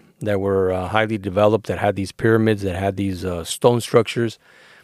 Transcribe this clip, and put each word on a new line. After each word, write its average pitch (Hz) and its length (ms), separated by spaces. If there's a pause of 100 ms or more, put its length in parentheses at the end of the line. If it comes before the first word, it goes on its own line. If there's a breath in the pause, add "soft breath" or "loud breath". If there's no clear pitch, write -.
(200)
that 104 200
were, 95 320
uh, 92 160
highly 110 300
developed, 104 500
that 90 120
had 104 160
these 95 160
pyramids, 110 500
that 95 140
had 98 200
these, 95 300
uh, 87 180
stone 120 380
structures, 117 580 (440 soft breath)